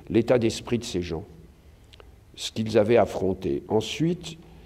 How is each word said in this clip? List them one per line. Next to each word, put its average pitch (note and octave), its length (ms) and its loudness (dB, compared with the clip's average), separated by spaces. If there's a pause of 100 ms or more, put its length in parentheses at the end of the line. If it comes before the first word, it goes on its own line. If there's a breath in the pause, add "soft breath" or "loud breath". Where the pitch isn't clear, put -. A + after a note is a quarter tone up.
l'état A#2 300 4
d'esprit A2+ 400 -2
de A2+ 60 -8
ces - 180 -4
gens, E2 220 -6 (1080)
ce - 160 -10
qu'ils A2 280 0
avaient A2 180 4
affronté. F#2 720 0
Ensuite, D#3+ 720 -2 (260 loud breath)